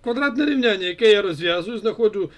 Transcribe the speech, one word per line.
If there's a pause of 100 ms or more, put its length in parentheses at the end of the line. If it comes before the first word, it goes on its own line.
Квадратне
рівняння,
яке
я
розв'язую,
знаходжу